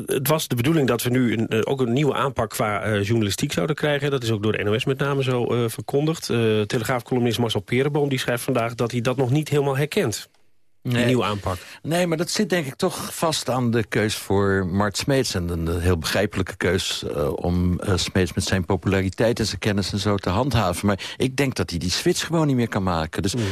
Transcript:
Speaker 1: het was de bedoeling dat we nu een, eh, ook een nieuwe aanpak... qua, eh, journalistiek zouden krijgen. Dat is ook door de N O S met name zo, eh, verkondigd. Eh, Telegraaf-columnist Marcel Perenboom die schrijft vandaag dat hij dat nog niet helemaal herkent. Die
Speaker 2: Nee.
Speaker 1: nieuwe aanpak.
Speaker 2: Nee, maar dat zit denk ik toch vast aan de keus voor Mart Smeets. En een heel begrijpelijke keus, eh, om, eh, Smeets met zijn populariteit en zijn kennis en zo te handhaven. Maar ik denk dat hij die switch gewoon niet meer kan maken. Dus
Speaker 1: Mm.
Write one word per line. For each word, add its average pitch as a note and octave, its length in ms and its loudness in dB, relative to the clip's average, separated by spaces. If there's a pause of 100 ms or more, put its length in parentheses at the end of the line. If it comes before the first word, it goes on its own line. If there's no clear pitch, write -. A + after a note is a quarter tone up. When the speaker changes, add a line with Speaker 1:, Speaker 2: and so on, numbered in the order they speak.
Speaker 1:
het C#3 220 0
was D#3 200 0
de - 80 -4
bedoeling C3+ 320 2
dat A#2+ 140 0
we A#2+ 80 -2
nu B2 220 2
een, A2 160 0
eh, A2 160 2
ook C3+ 160 0
een A#2 120 2
nieuwe C3+ 220 2
aanpak... A#2+ 360 -2
qua, G#2+ 320 -2
eh, G#2 220 0
journalistiek A2 480 0
zouden D#3 240 0
krijgen. C#3+ 340 0
Dat C3+ 120 -2
is A2+ 80 -2
ook A2 120 0
door G#2+ 100 2
de F#2+ 120 -2
N G#2 40 0
O G#2+ 100 2
S - 60 -4
met C3+ 140 -2
name C#3 240 0
zo, B2+ 220 0 (100)
eh, A#2+ 140 2
verkondigd. D3+ 600 -2
Eh, A2 300 2
Telegraaf-columnist A#2+ 800 0
Marcel A2 220 0
Perenboom C#3+ 480 0
die C3 100 0
schrijft A#2+ 260 -2
vandaag A#2+ 300 0
dat A#2 160 -2
hij B2 100 -2
dat A#2+ 160 0
nog B2 140 2
niet D3+ 180 2
helemaal C#3 280 2
herkent. D3+ 520 -2 (540)
Die B2 100 -2
Speaker 2:
Nee. A#2+ 140 2
Speaker 1:
nieuwe B2 180 4
aanpak. G2 320 -2 (260)
Speaker 2:
Nee, F3 240 0
maar D#3+ 100 0
dat E3+ 140 -2
zit - 200 0
denk F3 160 0
ik C3 80 -8
toch - 400 -4
vast D#3 360 0
aan B2 200 2
de A2+ 140 2
keus A2 300 0
voor G2 520 2
Mart G2 300 0
Smeets. C3+ 380 0
En F2 140 -2
een E2+ 320 -2
heel F2+ 180 4
begrijpelijke G2 580 -2
keus, - 480 0 (100)
eh, D2 220 0
om, F2+ 440 0
eh, F#2+ 160 0
Smeets F2+ 360 0
met G2 120 -2
zijn F#2 200 0
populariteit G2 760 0
en A2 80 0
zijn G2 120 -4
kennis G2+ 340 -2
en G#2 60 -2
zo G2+ 180 0
te G2 140 -4
handhaven. G2+ 560 0
Maar - 300 -2
ik C3 200 -2
denk C3+ 180 0
dat - 160 -4
hij E2+ 80 -4
die F2+ 120 -2
switch - 360 0
gewoon D#3+ 200 2
niet C3+ 100 2
meer A#2+ 120 2
kan G#2 140 -4
maken. E2 400 -2
Dus F#2+ 120 -2
Speaker 1:
Mm. A#2+ 180 -2